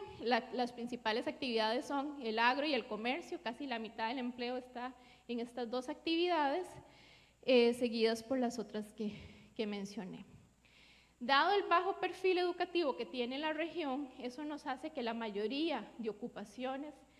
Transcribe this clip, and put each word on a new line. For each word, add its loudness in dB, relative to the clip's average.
la, 2
las 0
principales -2
actividades 0
son -4
el -2
agro 4
y 2
el 0
comercio, -4
casi -6
la -2
mitad -4
del -2
empleo -4
está -8
en -2
estas -4
dos -2
actividades, 2
eh, 8
seguidas 2
por 0
las 2
otras -6
que, -4
que -2
mencioné. -6
Dado 6
el 4
bajo 4
perfil 2
educativo 2
que -6
tiene -4
la 0
región, -2
eso -8
nos -6
hace -6
que -6
la -2
mayoría -2
de -4
ocupaciones -8